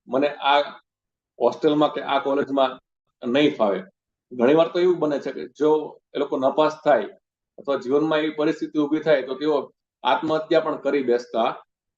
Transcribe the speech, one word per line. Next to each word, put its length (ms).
મને 200
આ 340
હોસ્ટેલમાં 540
કે 80
આ 180
કોલેજમાં 600
નહીં 280
ફાવે. 280
ઘણી 220
વાર 140
તો 120
એવું 200
બને 200
છે 120
કે 160
જો 520
એ 60
લોકો 180
નપાસ 460
થાય 200
અથવા 180
જીવનમાં 440
એવી 100
પરિસ્થિતિ 500
ઊભી 200
થાય 220
તો 140
તેઓ 380
આત્મહત્યા 560
પણ 180
કરી 260
બેસતા 600